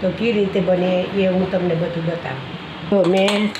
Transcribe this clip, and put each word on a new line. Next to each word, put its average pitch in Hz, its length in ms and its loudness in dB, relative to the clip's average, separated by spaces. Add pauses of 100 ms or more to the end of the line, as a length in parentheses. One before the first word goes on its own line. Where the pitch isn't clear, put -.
તો 190 80 0
કઈ 226 220 0
રીતે 202 280 0
બને 180 460 2 (120)
એ 190 100 4
હું 185 240 0
તમને 175 240 0
બધું 165 300 -2
બતાવું. 147 360 -6 (480)
તો 190 200 4
મેં 202 400 2 (100)